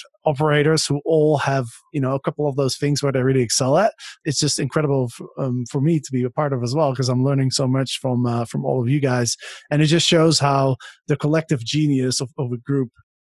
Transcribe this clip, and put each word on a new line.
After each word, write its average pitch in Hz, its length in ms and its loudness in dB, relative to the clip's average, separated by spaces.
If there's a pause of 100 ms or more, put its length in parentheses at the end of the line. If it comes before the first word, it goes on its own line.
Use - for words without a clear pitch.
(260)
operators 151 600 2
who 143 200 -2
all 156 320 4
have, 139 280 0 (280)
you 147 80 -2
know, 131 120 0
a 139 60 -2
couple 147 280 -4
of 135 100 -2
those 135 200 0
things 143 240 0
where 139 120 0
they 131 100 0
really 131 180 2
excel 131 360 2
at, 208 160 2 (320)
it's 151 140 -4
just - 200 0
incredible 139 500 0
f-, - 160 -16 (120)
um, 127 340 -4
for 143 100 -2
me 160 200 2
to - 100 -12
be 127 120 0
a 127 60 -2
part 147 240 -2
of 123 100 -4
as 120 120 -4
well, 147 180 2
'cause 127 160 -2
I'm 127 140 2
learning 135 280 2
so 139 160 0
much 131 320 -2
from, 123 260 0
uh, 117 200 0
from 143 200 -6
all 135 160 0
of 117 80 -2
you 147 100 2
guys. 127 380 0 (340)
And 147 100 2
it 156 60 4
just 160 200 4
shows 160 320 4
how 139 360 2 (320)
the 147 80 0
collective 151 480 -2
genius 135 580 0
of, 123 160 -8
of 123 140 -4
a 123 60 -6
group 131 320 -2 (340)